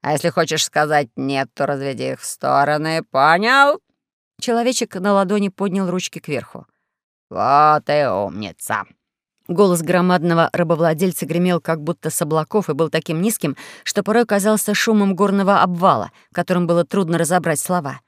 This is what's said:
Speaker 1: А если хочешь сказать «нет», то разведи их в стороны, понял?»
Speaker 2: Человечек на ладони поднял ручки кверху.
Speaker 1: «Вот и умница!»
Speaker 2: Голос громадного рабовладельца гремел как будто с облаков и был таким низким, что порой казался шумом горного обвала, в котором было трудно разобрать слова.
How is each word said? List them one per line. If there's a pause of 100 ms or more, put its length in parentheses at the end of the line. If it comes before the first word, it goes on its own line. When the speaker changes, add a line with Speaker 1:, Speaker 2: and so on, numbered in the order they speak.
Speaker 1:
А
если
хочешь
сказать
«нет»,
то
разведи
их
в
стороны,
понял?» (640)
Speaker 2:
Человечек
на
ладони
поднял
ручки
кверху. (640)
Speaker 1:
«Вот
и
умница!» (640)
Speaker 2:
Голос
громадного
рабовладельца
гремел
как
будто
с
облаков
и
был
таким
низким, (280)
что
порой
казался
шумом
горного
обвала, (200)
в
котором
было
трудно
разобрать
слова.